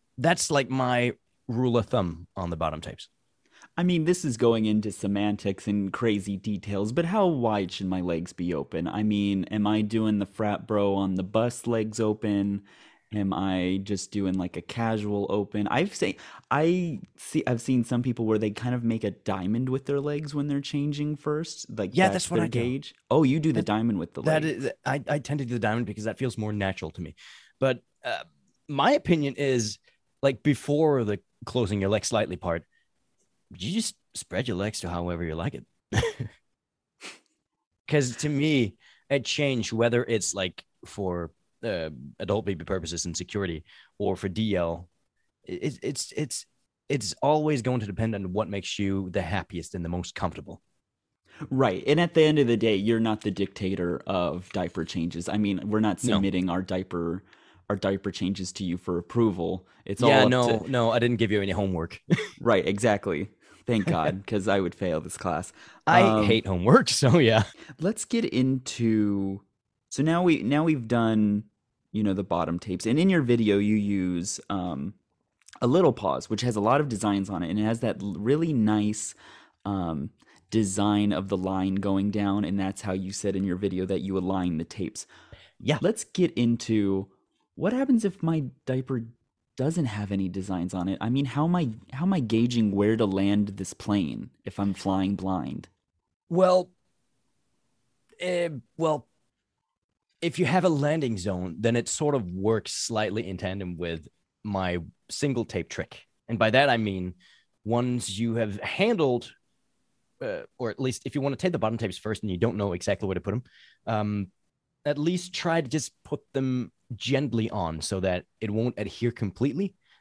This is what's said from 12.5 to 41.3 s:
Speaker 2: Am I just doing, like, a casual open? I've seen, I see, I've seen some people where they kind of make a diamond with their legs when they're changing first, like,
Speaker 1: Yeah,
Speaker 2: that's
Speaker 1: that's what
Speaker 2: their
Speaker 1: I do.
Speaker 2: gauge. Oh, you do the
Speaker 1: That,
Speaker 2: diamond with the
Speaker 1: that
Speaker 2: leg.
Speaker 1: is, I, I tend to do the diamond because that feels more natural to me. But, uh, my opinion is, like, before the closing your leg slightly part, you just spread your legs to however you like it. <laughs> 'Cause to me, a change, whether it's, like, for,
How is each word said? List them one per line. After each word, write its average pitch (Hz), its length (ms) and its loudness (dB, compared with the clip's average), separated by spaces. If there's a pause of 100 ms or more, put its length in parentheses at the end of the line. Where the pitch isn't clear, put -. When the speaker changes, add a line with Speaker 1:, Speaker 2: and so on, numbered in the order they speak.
Speaker 2:
Am 98 180 -2
I 92 520 0
just 98 280 -6
doing, 98 260 0
like, 90 200 -4
a 87 40 -6
casual 104 680 -2
open? 104 400 0
I've 165 260 0
seen, 95 200 -2 (360)
I 165 480 2 (160)
see, - 320 -2
I've 117 140 0
seen 127 240 2
some 123 180 0
people 117 220 -2
where 107 120 4
they 107 140 0
kind 123 240 -4
of 120 80 -4
make 113 220 0
a 101 60 0
diamond 104 580 -2
with 131 160 -2
their 143 160 0
legs 147 340 -4
when 143 120 -2
they're 143 120 0
changing 147 560 -2
first, 151 540 -6
like, 104 240 -4
Speaker 1:
Yeah, 180 160 6
Speaker 2:
that's 190 160 -2
Speaker 1:
that's - 60 -8
what - 80 2
Speaker 2:
their 104 60 2
Speaker 1:
I - 40 -2
do. 120 100 -2
Speaker 2:
gauge. 127 360 -4 (140)
Oh, 151 140 6
you 139 160 4
do 151 140 2
the 139 60 2
Speaker 1:
That, - 60 0
Speaker 2:
diamond 110 340 2
with 82 140 -6
the - 100 -8
Speaker 1:
that 156 200 2
Speaker 2:
leg. 147 140 -4
Speaker 1:
is, 127 140 -4 (140)
I, 135 220 -2
I 147 120 0
tend 143 200 -4
to 135 60 -4
do 117 80 -4
the 120 60 -2
diamond 113 260 0
because 104 180 -8
that 107 140 -6
feels 127 200 -4
more 107 140 -2
natural 98 400 -2
to - 100 -12
me. 78 140 -10 (440)
But, 131 220 0 (220)
uh, 107 200 -6 (440)
my 147 240 2
opinion 156 460 2
is, 127 400 0 (440)
like, 139 220 2
before 147 600 2
the 101 140 0 (260)
closing 104 340 0
your 98 100 2
leg 104 140 2
slightly 104 320 0
part, 85 300 -4 (920)
you 98 140 -6
just 220 240 -2 (200)
spread 120 340 -4
your 92 80 -2
legs 104 240 -4
to 90 80 -6
however 87 340 -4
you 80 100 -4
like 87 220 -4
it. - 100 -14 (280)
<laughs> - 360 -2 (1600)
'Cause 135 300 2
to 151 120 -2
me, 139 460 2 (340)
a 139 100 2
change, 131 520 -2
whether 117 320 2
it's, 110 300 -2
like, 92 300 -4 (220)
for, 87 460 -6 (320)